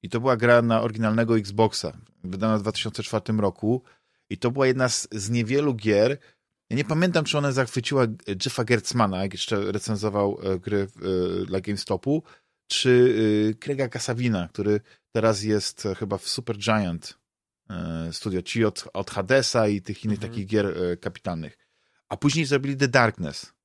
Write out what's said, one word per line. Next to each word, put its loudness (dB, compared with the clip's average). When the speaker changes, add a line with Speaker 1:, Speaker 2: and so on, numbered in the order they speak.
Speaker 1:
I -10
to -2
była 2
gra 6
na 2
oryginalnego 2
Xboxa, -2
wydana -2
w -4
dwa -2
tysiące -6
czwartym -2
roku. 0
I -8
to 0
była 2
jedna 2
z, -4
z -6
niewielu 0
gier. 4
Ja -2
nie 0
pamiętam, 2
czy 0
ona 0
zachwyciła, 0
e, 0
Jeffa -4
Gertzmana, 2
jak -4
jeszcze -2
recenzował, -2
e, 0
gry -2
w, -18
e, -4
dla -2
GameStopu, -2
czy, 4
e, -4
Craiga -4
Kasavina, -2
który 0
teraz 2
jest, -2
e, -2
chyba -6
w -10
Supergiant, -2
e, -8
Studio. -4
Ci 0
od, 0
od -6
Hadesa 2
i 0
tych -10
innych 0
Speaker 2:
Mhm. -10
Speaker 1:
takich -6
gier, 2
e, -2
kapitalnych. -8
A -6
później 0
zrobili -2
The 2
Darkness. 0